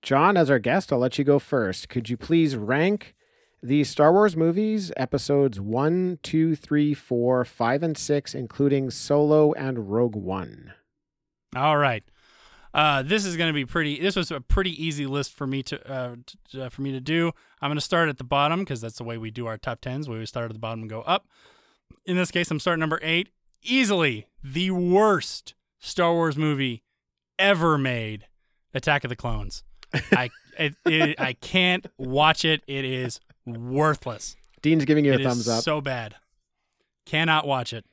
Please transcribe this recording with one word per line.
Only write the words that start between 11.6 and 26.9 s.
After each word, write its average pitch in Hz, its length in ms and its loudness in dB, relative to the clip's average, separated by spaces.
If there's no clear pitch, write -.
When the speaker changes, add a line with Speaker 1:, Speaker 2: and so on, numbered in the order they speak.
Speaker 2:
right. 131 260 0
Uh, 147 300 2
this 196 200 0
is 175 140 -4
gonna 165 160 0
be 143 120 -2
pretty, 147 340 -2
this 190 160 0
was 175 160 -2
a 143 100 -6
pretty 190 300 2
easy 147 220 -2
list 139 280 -4
for 143 120 -8
me 135 160 -4
to, - 300 -10
uh, 123 240 -8
t-, 131 100 -14
uh, 127 100 -10
for - 120 -12
me 139 100 -4
to 131 80 -6
do. 160 320 0
I'm 143 80 -2
gonna 151 120 -2
start 170 280 2
at 135 80 -6
the 135 60 -14
bottom 147 420 0
'cause 123 160 -8
that's 113 160 -12
the 120 60 -12
way 117 160 -8
we 113 100 -8
do 117 160 -8
our 113 140 -8
top 120 200 -8
tens. 135 300 -8
We 113 60 -8
always 110 140 -10
start 117 200 -6
at 110 40 -12
the 107 60 -14
bottom 113 220 -8
and 110 80 -12
go 110 140 -10
up. 185 240 -2
In 180 120 -2
this 180 140 0
case, 175 180 -2
I'm 151 100 -2
starting 170 200 0
number 160 240 -2
eight. 165 260 -2
Easily 196 640 0
the 165 280 -2
worst 185 840 2
Star 170 360 0
Wars 165 220 0
movie 139 460 0